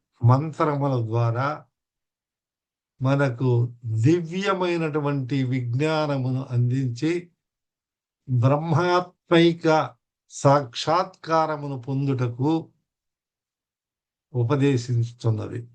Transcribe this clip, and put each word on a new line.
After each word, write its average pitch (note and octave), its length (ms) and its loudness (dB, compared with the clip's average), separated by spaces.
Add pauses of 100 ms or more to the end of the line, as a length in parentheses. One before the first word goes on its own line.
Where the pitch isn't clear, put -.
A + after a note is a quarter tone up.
(260)
మంత్రముల C#3 800 0
ద్వారా A#2+ 600 -2 (1400)
మనకు B2+ 720 0 (120)
దివ్యమైనటువంటి D#3 1600 0
విజ్ఞానమును C3 1080 -2
అందించి, C3 800 -2 (960)
బ్రహ్మాత్మైక E3 1700 2 (340)
సాక్షాత్కారమును D3+ 1500 0
పొందుటకు C3+ 880 -2 (1600)
ఉపదేశించుతున్నది. A#2 1400 0